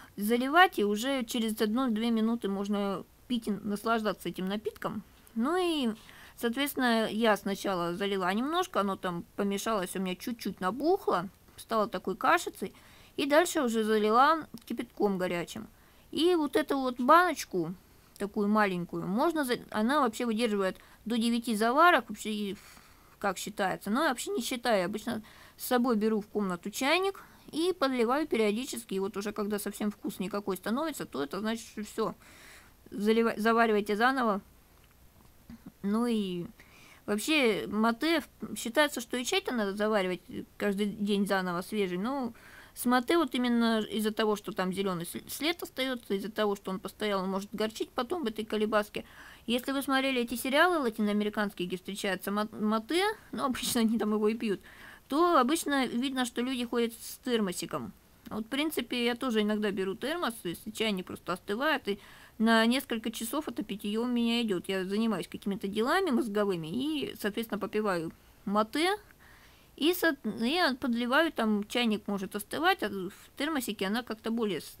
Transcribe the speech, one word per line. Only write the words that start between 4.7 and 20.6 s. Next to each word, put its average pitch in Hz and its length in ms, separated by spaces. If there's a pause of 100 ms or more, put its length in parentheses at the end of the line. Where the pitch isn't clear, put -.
Ну 262 220
и, 302 360 (440)
соответственно, 240 720
я 214 280
сначала 185 580
залила 190 380
немножко, 294 480
оно 196 140
там 175 280 (120)
помешалось, 202 600
у 185 40
меня 185 160
чуть-чуть - 460
набухло, 214 680 (280)
стало 220 300
такой 185 280
кашицей. 320 580 (420)
И 294 100
дальше 320 360
уже 226 220
залила 220 640 (180)
кипятком 208 520
горячим. 175 500 (440)
И 349 240
вот 302 200
эту 294 240
вот 254 200
баночку, 254 720 (440)
такую 202 300
маленькую, 180 600
можно 294 360
за-, 247 160 (120)
она 247 300
вообще 247 240
выдерживает 208 520 (280)